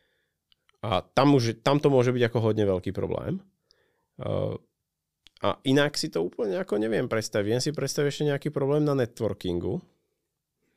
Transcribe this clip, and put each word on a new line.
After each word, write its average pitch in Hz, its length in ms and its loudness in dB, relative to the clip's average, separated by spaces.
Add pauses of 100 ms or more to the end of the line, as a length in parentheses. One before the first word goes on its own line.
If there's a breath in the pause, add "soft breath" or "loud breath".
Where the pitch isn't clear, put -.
(800)
a 101 220 -2
tam 143 320 4
už, 117 260 2
tam 143 220 2
to 147 80 4
môže 127 240 4
byť 120 160 0
ako 123 100 0
hodne 110 240 2
veľký 92 300 0
problém. 98 480 -4 (800)
Eh, 101 320 -4 (880)
a - 240 -2
inak 143 320 2
si 160 100 -4
to 170 140 -4
úplne 185 340 -4
ako 196 220 -4
neviem 208 320 -2
predstaviť. 107 360 -2
Viem 120 140 0
si 147 140 -4
predstaviť 143 340 -2
ešte 147 220 -2
nejaký 143 240 -4
problém 147 320 0
na 143 80 2
networkingu. 98 880 -2 (920)